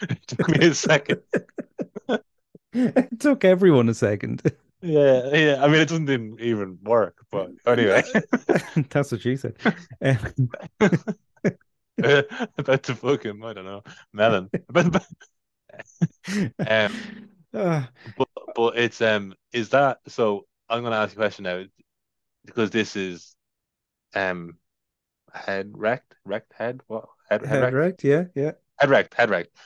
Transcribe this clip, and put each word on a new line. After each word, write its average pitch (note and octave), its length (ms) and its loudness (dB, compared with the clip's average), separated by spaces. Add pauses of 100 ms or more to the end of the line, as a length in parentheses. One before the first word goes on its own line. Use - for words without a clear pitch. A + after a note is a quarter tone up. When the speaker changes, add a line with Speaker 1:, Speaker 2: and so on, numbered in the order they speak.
Speaker 1:
It - 240 -8
took - 220 -4
me D#3 180 4
a D3+ 80 4
second. - 480 0 (840)
Speaker 2:
<laughs> - 680 -10
It B3 460 -2
took C#4 240 2
everyone F3+ 440 6
a A2+ 60 0
second. G#2+ 480 -2
<laughs> - 100 0 (280)
Speaker 1:
Yeah, C#3 520 4
yeah. D3+ 320 4
I D3 40 6
mean, D#3 120 6
it D3+ 80 2
doesn't D#3+ 220 -2
even, A2+ 300 -4
even G2+ 420 -4
work, G#2 480 0
but F#2+ 220 -6 (140)
anyway. A#2 360 4 (120)
<laughs> G#3 80 2 (260)
Speaker 2:
<laughs> - 420 -2
That's C#3+ 220 -2
what A2 80 -6
she C3 160 -2
said. A#2 200 -10 (440)
Um, B2+ 500 -2 (300)
<laughs> - 0 -
Speaker 1:
But - 800 -2 (400)
<laughs> - 0 - (600)
About C3+ 260 0
the C3 100 -6
fucking, A2+ 500 -4
I A2+ 80 -12
don't F#2+ 120 -14
know, G2+ 180 -14 (300)
melon. G#2 460 2
<laughs> - 100 -12
About E3+ 240 2
the, - 1600 -8 (140)
um, A2 260 0 (640)
Speaker 2:
Uh. E3+ 300 -2 (320)
Speaker 1:
but, C3 120 -2 (260)
but A#2 240 0
it's, A#2 240 -2
um, G#2 320 0 (180)
is A#2 180 -4
that, C3+ 380 2
so G#2 380 -2 (220)
I'm A#2+ 140 -4
gonna A2+ 140 -4
ask G2+ 180 -2
you G#2 60 -10
a - 40 0
question G2 200 -6
now, F#2 200 -6 (840)
because A2 240 -2
this G#2+ 260 -2
is, F#2 380 -8 (800)
um, F2+ 420 -4 (800)
head G2 420 -8
wrecked, A2 480 -6
wrecked G2+ 300 -10
head, B2 320 -8
what? A2 200 -12 (240)
Head, G#2+ 140 -2
head C#3 200 0
Speaker 2:
Head B2+ 100 -2
Speaker 1:
wrecked? - 0 -
Speaker 2:
wrecked, E3+ 300 -2
yeah, D3 200 2 (100)
yeah. D3 180 -4 (260)
Speaker 1:
Head C#3+ 120 2
wrecked, D3+ 240 2
head A#2 160 2
wrecked. F2 360 -4